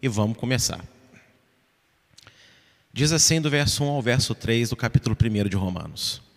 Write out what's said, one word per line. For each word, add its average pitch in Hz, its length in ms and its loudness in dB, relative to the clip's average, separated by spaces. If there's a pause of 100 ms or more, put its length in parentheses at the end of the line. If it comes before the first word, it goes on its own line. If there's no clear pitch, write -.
e 135 60 0
vamos 110 280 0
começar. 117 480 -4 (2000)
Diz 151 200 0
assim 160 280 4
do 151 80 0
verso 143 360 0
um 143 40 0
ao 143 140 -2
verso 120 320 0
três 117 360 0
do 120 60 -4
capítulo 113 400 0
primeiro 104 320 2
de 95 80 -2
Romanos. 87 640 -4 (160)